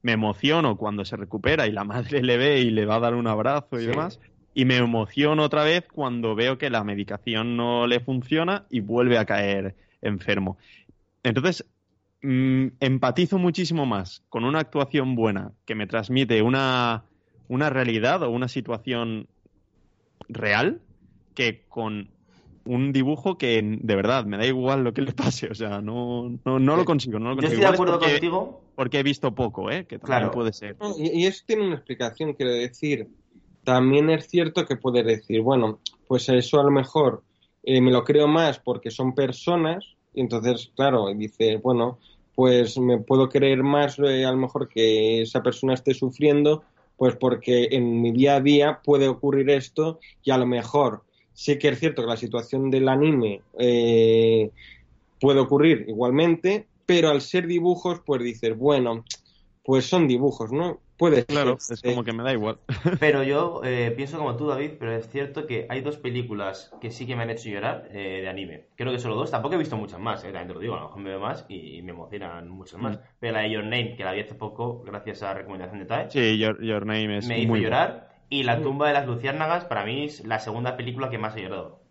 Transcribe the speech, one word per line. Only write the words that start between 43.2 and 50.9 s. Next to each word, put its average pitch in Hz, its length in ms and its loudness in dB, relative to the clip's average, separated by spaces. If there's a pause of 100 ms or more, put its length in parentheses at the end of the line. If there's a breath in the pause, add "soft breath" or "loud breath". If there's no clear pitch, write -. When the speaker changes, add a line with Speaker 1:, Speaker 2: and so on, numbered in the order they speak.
Speaker 3:
creer 135 340 4
más, 143 360 2
eh, 135 260 2
a 127 60 0
lo 127 60 0
mejor 131 300 -2
que 110 540 2
esa 113 200 -2
persona 131 320 0
esté 131 200 0
sufriendo, 147 720 2 (340 soft breath)
pues 127 180 4
porque 120 560 2
en 120 300 0
mi 120 100 2
día 135 240 4
a 139 60 4
día 143 420 4
puede 139 240 4
ocurrir 135 420 0
esto, 156 500 0 (240 loud breath)
y 139 80 0
a 131 60 4
lo 127 80 4
mejor 123 580 0 (280)